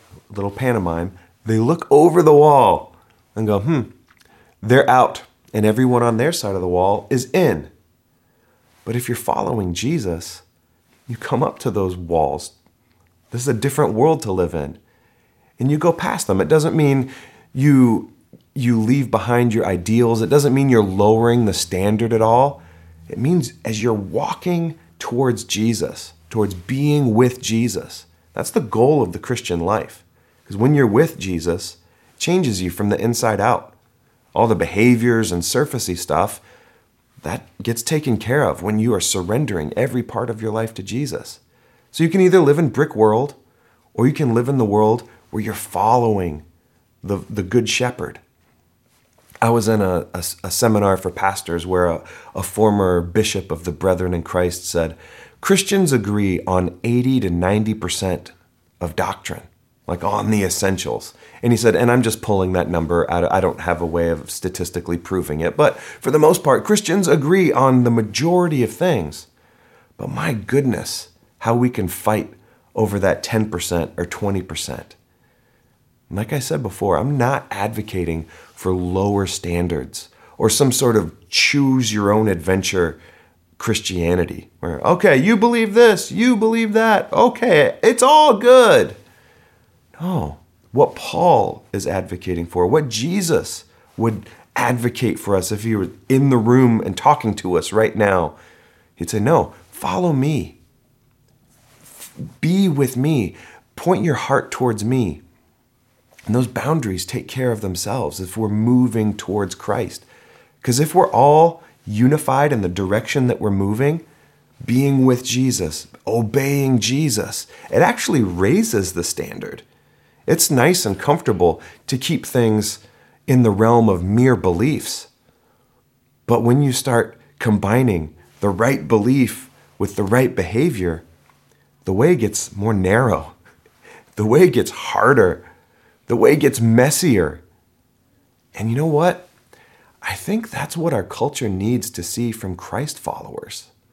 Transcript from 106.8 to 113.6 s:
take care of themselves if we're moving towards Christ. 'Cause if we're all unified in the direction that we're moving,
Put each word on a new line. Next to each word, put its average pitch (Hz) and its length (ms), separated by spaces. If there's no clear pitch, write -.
take - 220
care 127 240
of 104 120
themselves 95 580
if 92 160
we're 110 120
moving 110 680
towards 98 400
Christ. - 480
'Cause 123 160
if 156 160
we're - 160
all 151 540
unified 135 680
in 110 100
the 92 60
direction 101 580
that 120 140
we're 107 100
moving, 107 540